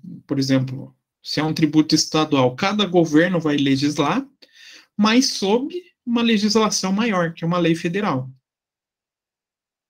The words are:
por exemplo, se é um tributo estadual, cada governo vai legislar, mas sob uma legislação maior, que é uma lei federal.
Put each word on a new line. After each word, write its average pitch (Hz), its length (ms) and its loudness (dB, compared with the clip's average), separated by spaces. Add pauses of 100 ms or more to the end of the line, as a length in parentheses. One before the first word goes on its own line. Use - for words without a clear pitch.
(260)
por 139 120 -4
exemplo, 131 580 -2 (260)
se - 180 -6
é 151 40 -2
um 156 100 -4
tributo 156 400 2
estadual, 147 640 0
cada 202 300 0
governo 170 540 2
vai 147 160 0
legislar, 143 720 0 (680)
mas 220 360 2
sob 247 420 -2 (300)
uma 233 180 0
legislação 214 720 0
maior, 190 420 -2
que - 100 -10
é - 20 -4
uma 175 120 0
lei 165 160 2
federal. 170 560 -4 (1600)